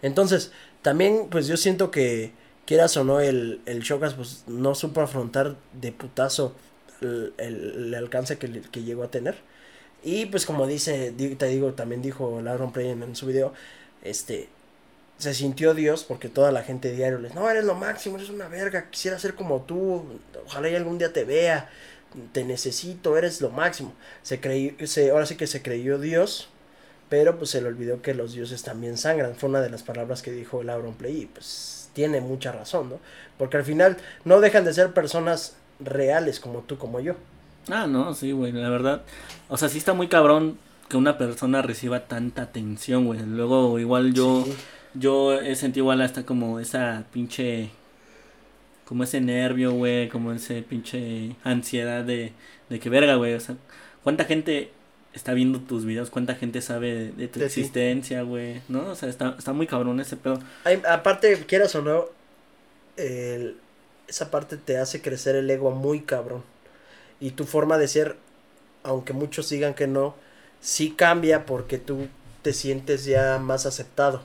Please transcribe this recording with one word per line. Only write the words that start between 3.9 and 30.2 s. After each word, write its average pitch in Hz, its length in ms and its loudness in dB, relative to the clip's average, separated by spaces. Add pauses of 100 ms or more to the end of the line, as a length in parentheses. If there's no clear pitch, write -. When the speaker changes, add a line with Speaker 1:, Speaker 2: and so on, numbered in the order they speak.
Speaker 1:
pues, 123 320 -12
no 131 260 0
supo 156 280 -2
afrontar 135 540 -2 (180)
de 123 180 -8
putazo 131 640 -2 (460)
el, 120 360 -6
el, 113 500 -8
el 117 80 -6
alcance 131 420 -4
que 131 100 -8
le, 117 140 -10
que - 220 -12
llegó 117 200 -6
a 120 80 -8
tener. 135 240 -4 (680)
Y, 202 240 -2
pues, 190 180 -2
como 143 220 0
dice, 139 480 -2
di-, 135 200 -4
te 135 120 0
digo, 131 260 0
también 120 280 -6
dijo 123 400 -4
Lauren 123 300 -4
Plain 123 320 -4
en 117 120 -12
su 131 120 -8
video, 131 260 2 (500)
este, - 460 -8 (680)
se 143 180 -4
sintió 139 400 2
Dios 156 280 2
porque 120 260 -8
toda 139 220 6
la 127 120 0
gente 127 280 -6
diario 127 280 -2
les, 120 160 -12
"No, 196 140 0
eres 220 160 2
lo 185 100 2
máximo, 196 420 -6
eres 196 120 -12
una 202 180 -10
verga, 185 420 -6
quisiera 185 300 -6
ser 190 160 -4
como 143 260 -2
tú, 180 420 -2 (440)
ojalá 143 220 -4
y 170 60 0
algún 175 220 -2
día 170 160 0
te 147 100 0
vea, 151 460 2 (640)
te 127 120 -2
necesito, 151 720 -2
eres 170 240 0
lo 120 100 -2
máximo". 147 420 -4 (300)
Se 131 180 -6
creyó, 135 300 -2 (160)
se, 143 240 4
ahora 151 160 4
sí 160 80 -6
que 156 100 -4
se - 160 -6
creyó 127 380 -2
Dios, 165 500 0 (600)
pero, 156 280 6
pues, 156 140 -6
se 131 100 0
le 123 60 -4
olvidó 120 340 -4
que 135 140 -2
los 117 180 -6
dioses 120 300 -10
también 117 340 -8
sangran. 139 380 0
Fue 139 140 -2
una 135 120 2
de 120 80 0
las 113 140 -10
palabras 120 400 -6